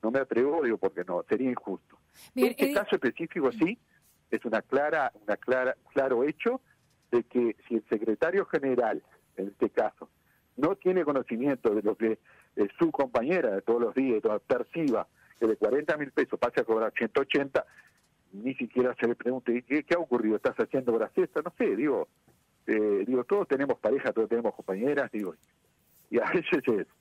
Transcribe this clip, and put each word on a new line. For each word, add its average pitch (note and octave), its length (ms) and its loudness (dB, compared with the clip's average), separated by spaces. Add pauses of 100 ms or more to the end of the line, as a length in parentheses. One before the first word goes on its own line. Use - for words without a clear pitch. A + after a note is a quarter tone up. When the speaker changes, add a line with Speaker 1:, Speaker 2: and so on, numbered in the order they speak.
Speaker 1:
no A2+ 100 -2
me C3+ 80 0
atrevo, C3+ 420 0
digo, A#2 140 2
porque F#2 280 -2
no, F2 240 -4
sería B2+ 220 0
injusto. - 480 -8 (360)
Speaker 2:
Bien, B3 160 2
Speaker 1:
Este - 160 -2
Speaker 2:
Edil. C#4+ 80 0
Speaker 1:
caso G3+ 220 0
específico C3+ 540 -2
sí, D#3 280 -2 (520)
es - 140 -4
una A2 180 0
clara, C#3+ 480 0 (160)
una G#2 100 0
clara, B2+ 380 0 (180)
claro C3 300 2
hecho A#3 380 -2 (500)
de A#2+ 140 4
que A#2 320 0 (100)
si A#2 100 -2
el G#2+ 120 -2
secretario A#2 580 0
general, B2 560 0 (340)
en G2 120 -6
este G#2 220 -2
caso, - 380 -2 (480)
no D#3 200 0
tiene F#3 280 0
conocimiento B2+ 680 0
de G#2 80 0
lo G#2 140 0
que, A2 220 0 (380)
eh, G#2 120 2 (100)
su E3 140 2
compañera C3 580 0
de G2 120 -2
todos A#2 180 2
los A#2 140 0
días, B2+ 280 2
toda, G#2+ 160 0
perciba B2+ 720 -2 (320)
que A2+ 80 2
de A2 80 2
cuarenta D3 400 0
mil D3 160 -6
pesos C3 260 -2
pase A#2+ 220 0
a A#2 40 0
cobrar A2+ 320 0
ciento - 260 -2
ochenta, C#3 420 -2 (680)
ni A2+ 220 -8
siquiera B2 460 0
se A#2 80 0
le A#2+ 80 0
pregunte, B2 460 -4
"¿Qué, C#3+ 200 -2
qué E3+ 120 0
ha E3+ 40 0
ocurrido? A#2 380 0
¿Estás - 240 -2
haciendo A#2+ 340 0
horas A2 220 0
extras?". F3 280 -2
No F3 140 -8
sé, G3 160 2
digo, B2+ 320 0 (600)
eh, G#2+ 380 0
digo, B2 180 0
"Todos G3+ 240 0
tenemos C3+ 300 0
pareja, B2 340 -2
todos - 160 0
tenemos A#2 260 -2
compañeras", B2 560 -2
digo, G2+ 240 -6 (760)
y - 100 2
a G#2 100 -2
veces E3 380 0
es G2+ 180 0 (140)